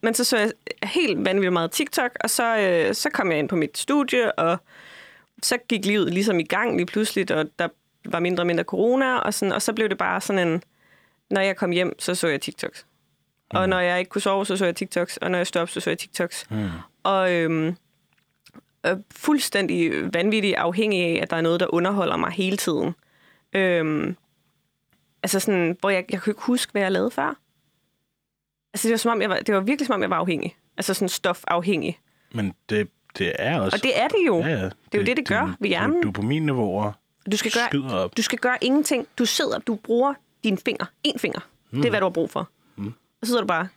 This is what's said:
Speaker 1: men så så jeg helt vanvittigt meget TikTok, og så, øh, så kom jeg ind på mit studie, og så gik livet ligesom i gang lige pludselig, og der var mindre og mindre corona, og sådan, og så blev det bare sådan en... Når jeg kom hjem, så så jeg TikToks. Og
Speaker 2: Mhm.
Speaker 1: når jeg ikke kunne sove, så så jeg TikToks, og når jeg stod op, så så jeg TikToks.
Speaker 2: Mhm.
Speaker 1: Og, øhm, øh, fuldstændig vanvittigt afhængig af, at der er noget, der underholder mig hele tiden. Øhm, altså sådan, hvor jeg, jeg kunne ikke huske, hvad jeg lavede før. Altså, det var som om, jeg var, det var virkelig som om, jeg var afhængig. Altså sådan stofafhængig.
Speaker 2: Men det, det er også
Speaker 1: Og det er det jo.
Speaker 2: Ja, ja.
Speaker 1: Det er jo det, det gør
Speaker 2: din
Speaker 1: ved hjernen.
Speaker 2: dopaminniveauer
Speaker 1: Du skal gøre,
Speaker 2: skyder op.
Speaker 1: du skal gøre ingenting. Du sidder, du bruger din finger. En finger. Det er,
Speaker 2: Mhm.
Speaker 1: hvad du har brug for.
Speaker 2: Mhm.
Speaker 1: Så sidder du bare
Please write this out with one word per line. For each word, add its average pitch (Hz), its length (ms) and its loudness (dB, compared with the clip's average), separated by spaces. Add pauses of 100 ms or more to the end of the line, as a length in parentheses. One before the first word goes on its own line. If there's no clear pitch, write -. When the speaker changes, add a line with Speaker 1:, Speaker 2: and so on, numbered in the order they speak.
Speaker 1:
men 330 140 0
så 247 100 0
så 247 140 2
jeg 214 140 2 (300)
helt 226 420 0
vanvittigt 190 280 2
meget 165 180 2
TikTok, 277 400 -2 (140)
og 226 60 0
så, 233 280 2
øh, 175 360 4
så - 160 -2
kom 190 200 0
jeg 156 80 2
ind 151 100 0
på 190 80 0
mit 156 220 -2
studie, 262 600 0
og 170 200 2 (840)
så - 140 0 (120)
gik 202 160 0
livet 190 300 2
ligesom 190 260 2
i 160 40 0
gang 214 320 0
lige 170 100 0
pludselig, 202 500 0
og 156 100 0 (120)
der 170 100 0 (360)
var 170 160 -2
mindre 175 220 0
og 175 40 2
mindre 170 180 0
corona, 247 540 2
og - 160 -2
sådan, 196 180 -2
og 202 100 -2
så 226 100 -2
blev 220 160 0
det 190 100 -4
bare 185 220 0
sådan 190 280 0
en... 165 140 0 (680)
Når 196 100 2
jeg 190 160 0
kom 185 140 -2
hjem, 175 280 0
så - 160 -2
så 175 140 0
jeg 143 120 0
TikToks. - 460 -10 (640)
Og 180 100 0
Speaker 2:
Mhm. 185 100 2
Speaker 1:
når 185 100 2
jeg 180 180 2
ikke 180 100 -2
kunne - 140 -2
sove, 196 240 2
så 190 100 -2
så 190 80 0
jeg 175 120 0
TikToks, 180 400 -4
og 175 140 -2
når 180 80 0
jeg 180 80 0
stod 175 160 -2
op, 175 60 -4
så - 120 -6
så 170 100 -2
jeg 165 80 -2
TikToks. - 520 -6
Speaker 2:
Mhm. 107 180 -2 (340)
Speaker 1:
Og, 185 300 2
øhm, 165 440 0 (1080)
øh, 180 100 2 (200)
fuldstændig 196 760 0 (220)
vanvittigt 202 420 2
afhængig 185 480 0
af, 165 180 0
at 165 80 -4
der 170 60 0
er 165 40 0
noget, 165 200 2
der - 140 0
underholder 185 420 2
mig 165 140 0
hele 185 260 0
tiden. 156 380 0 (580)
Øhm, 170 640 0 (1080)
altså 190 180 0
sådan, 180 400 2
hvor 196 100 2
jeg, 185 200 0
jeg 185 120 -4
kunne 214 80 -2
ikke 208 120 -6
huske, 247 300 0
hvad 202 100 0
jeg 190 100 0
lavede 190 180 0
før. 277 240 -2 (1400)
Altså, 214 140 0
det 233 40 4
var 226 60 2
som 233 140 2
om, 214 100 2
jeg 208 80 0
var, 185 80 0
det 214 160 0
var 190 60 4
virkelig 269 260 0
som 240 80 0
om, 190 80 0
jeg 190 80 0
var 185 60 2
afhængig. 170 400 -2 (200)
Altså 196 180 -2
sådan 190 140 0
stofafhængig. 175 880 -2 (360)
Speaker 2:
Men 101 200 -2 (140)
det, 107 200 0 (300)
det - 200 0
er 139 220 0
også - 160 0
Speaker 1:
Og 208 60 -2
det 262 180 2
er 262 80 2
det 427 180 0
jo. 202 140 4
Speaker 2:
Ja, 156 80 0
ja. 120 160 -2
Speaker 1:
Det 95 60 -4 (220)
er 202 60 2
jo 202 60 0
det, 240 120 0
det - 120 -4
gør 220 160 0
Speaker 2:
din 190 160 -4
Speaker 1:
ved 208 80 -2
hjernen. 226 340 0
Speaker 2:
dopaminniveauer 107 880 0 (400)
Speaker 1:
Du 214 40 0
skal 214 160 -2
gøre, 240 160 2
Speaker 2:
skyder 135 260 -2
op. 92 220 -2
Speaker 1:
du 233 60 0
skal 233 160 -2
gøre 247 220 0
ingenting. 277 460 0 (120)
Du 240 80 2
sidder, - 320 0
du 220 160 -4
bruger 240 400 0 (300)
din 202 140 2
finger. - 260 -4 (180)
En 285 160 -2
finger. - 220 -4 (300)
Det 117 60 -6
er, 139 60 0
Speaker 2:
Mhm. 226 80 4
Speaker 1:
hvad 208 100 2
du 185 40 2
har 185 60 2
brug 170 200 -2
for. - 180 -4 (280)
Speaker 2:
Mhm. 101 180 -8 (280)
Speaker 1:
Så 226 40 -4
sidder 240 140 2
du 180 60 -2
bare 175 300 0